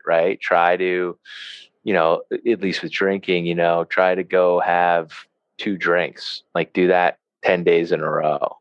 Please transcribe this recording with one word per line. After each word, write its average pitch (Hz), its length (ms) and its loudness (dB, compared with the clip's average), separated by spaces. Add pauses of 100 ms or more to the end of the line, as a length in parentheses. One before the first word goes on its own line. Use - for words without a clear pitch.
right? 85 340 0
Try 87 380 2
to, 90 400 -2 (640)
you 107 100 -2
know, 82 280 2 (100)
at 107 300 -2
least 95 220 -4
with 80 80 -10
drinking, 95 560 -2
you 85 80 -2
know, 85 300 2
try 92 280 2
to 92 100 -2
go 90 360 2
have 87 540 0 (440)
two 101 200 -4
drinks, - 640 -4 (100)
like, 82 200 -4
do 90 140 2
that 90 300 2 (240)
ten 90 220 0
days 85 280 2
in 78 100 -2
a 78 80 -4
row. 78 520 -2